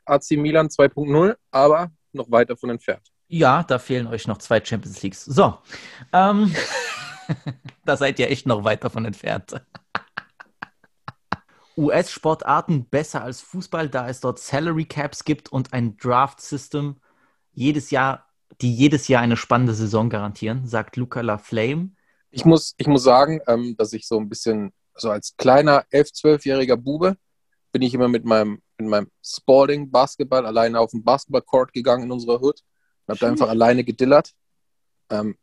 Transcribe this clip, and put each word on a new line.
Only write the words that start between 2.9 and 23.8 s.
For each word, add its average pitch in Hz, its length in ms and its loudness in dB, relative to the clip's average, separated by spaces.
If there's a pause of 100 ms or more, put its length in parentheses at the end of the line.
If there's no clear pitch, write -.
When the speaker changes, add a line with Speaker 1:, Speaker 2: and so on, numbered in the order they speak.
Speaker 2:
Ja, 156 360 2
da 127 160 0
fehlen 123 280 -4
euch 113 200 -8
noch 107 100 -4
zwei - 260 0
Champions 101 380 -10
Leagues. - 240 -10
So, 143 320 2 (560)
ähm, 202 400 2 (640)
<laughs> - 680 -12
da 143 120 0
seid 139 220 -2
ihr 123 100 0
echt 123 160 -4
noch 107 180 0
weit 110 200 0
davon 113 220 -6
entfernt. 107 540 -8
<laughs> - 60 -20 (2000)
U-S-Sportarten 156 1080 -2
besser 143 380 -4
als 127 180 -12
Fußball, 165 480 -8
da 127 180 -6
es 131 120 -10
dort 127 200 -6
Salary 160 460 -4
Caps - 400 -8
gibt - 260 -6
und 131 220 -4
ein 120 240 -4
Draft 127 420 0
System 143 580 -8 (540)
jedes 139 380 -2
Jahr, 131 380 -2 (340)
die 123 120 0
jedes 139 340 2
Jahr 123 140 6
eine 117 160 2
spannende 123 360 2
Saison 110 360 0
garantieren, 110 580 -6
sagt 113 300 -6
Luca 123 240 -6
Laflame. 117 680 -4 (400)
Speaker 1:
Ich - 160 -8
muss, 165 320 4
ich - 100 -4
muss 139 160 2
sagen, 139 440 4
ähm, 120 300 -2
dass 107 160 -4